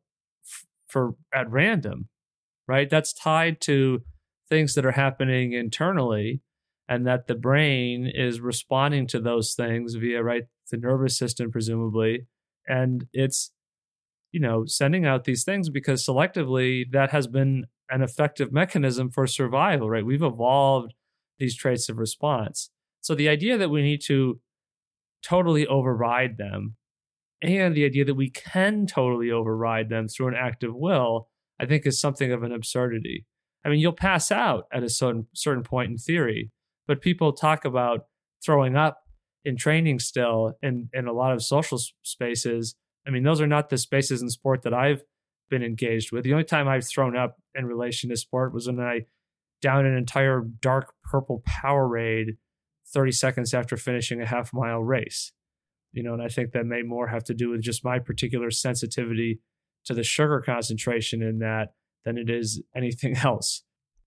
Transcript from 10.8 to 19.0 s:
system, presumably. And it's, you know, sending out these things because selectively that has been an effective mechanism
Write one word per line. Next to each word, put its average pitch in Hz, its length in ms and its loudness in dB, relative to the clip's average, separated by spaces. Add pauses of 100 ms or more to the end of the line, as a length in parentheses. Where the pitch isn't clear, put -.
system, 120 340 -2
presumably. 113 760 0 (400)
And 127 480 0
it's, - 380 0 (800)
you 175 80 -2
know, 113 260 2
sending 160 400 2
out 131 180 2
these 123 200 0
things 190 260 -2
because 135 340 -2
selectively 131 880 0
that 135 180 4
has 143 160 2
been 135 380 2 (260)
an 131 100 0
effective 139 520 0
mechanism 135 580 0